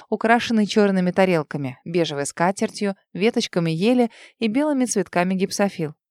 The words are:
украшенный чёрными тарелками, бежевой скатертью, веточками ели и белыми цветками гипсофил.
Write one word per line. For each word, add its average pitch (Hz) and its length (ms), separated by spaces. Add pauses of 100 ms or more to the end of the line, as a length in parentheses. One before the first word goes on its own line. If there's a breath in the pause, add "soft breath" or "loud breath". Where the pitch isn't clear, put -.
(100)
украшенный 220 560
чёрными 190 460
тарелками, 156 720
бежевой 160 420
скатертью, 196 720 (180)
веточками 180 560
ели 226 400 (300 loud breath)
и 226 80
белыми 269 360
цветками 185 500
гипсофил. 185 600 (160)